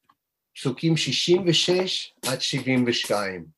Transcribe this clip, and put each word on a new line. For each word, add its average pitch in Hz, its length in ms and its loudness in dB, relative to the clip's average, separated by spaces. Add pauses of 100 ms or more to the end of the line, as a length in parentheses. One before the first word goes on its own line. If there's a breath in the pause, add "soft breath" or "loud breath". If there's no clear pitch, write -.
(560)
פסוקים 156 420 0
שישים 175 500 2
ושש 180 640 0 (140)
עד 127 140 -2
שבעים 127 460 0
ושתיים. 101 580 -2 (120)